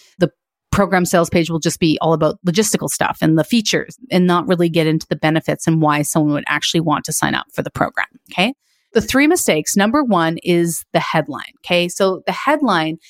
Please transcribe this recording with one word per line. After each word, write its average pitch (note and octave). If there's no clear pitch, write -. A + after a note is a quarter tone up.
The F3
program F#3
sales E3+
page E3
will E3
just D#3+
be D#3+
all E3
about D#3
logistical F#3
stuff -
and D#3+
the D3+
features -
and F3+
not F3
really F3
get D#3+
into D#3
the D#3
benefits D#3
and D#3+
why D3
someone D3+
would D3
actually D#3
want D3+
to D#3
sign C#3+
up -
for F3
the -
program. -
Okay. A3
The A3+
three C#4
mistakes. F#3+
Number A3
one E3
is E3+
the E3
headline. D#3
Okay. F3
So F#3+
the F#3+
headline F#3